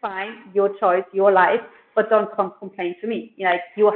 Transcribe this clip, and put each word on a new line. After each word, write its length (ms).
fine, 520
your 240
choice, 360
your 180
life, 300
but 140
don't 260
come 240
complain 400
to 80
me." 320
Like, 220
you 180